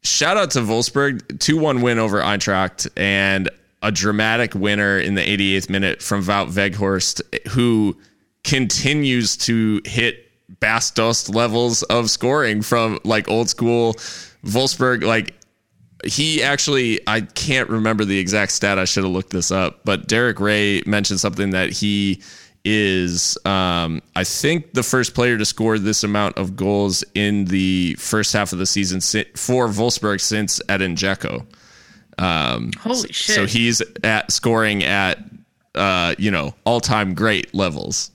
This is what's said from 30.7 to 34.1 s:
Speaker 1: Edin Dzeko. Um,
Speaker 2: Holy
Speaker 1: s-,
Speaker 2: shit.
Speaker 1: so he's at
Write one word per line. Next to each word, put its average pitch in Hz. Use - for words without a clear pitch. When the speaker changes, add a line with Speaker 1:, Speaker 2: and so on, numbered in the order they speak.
Speaker 1:
Edin 95
Dzeko. 92
Um, 65
Speaker 2:
Holy 233
Speaker 1:
s-, -
Speaker 2:
shit. -
Speaker 1:
so 98
he's 117
at 110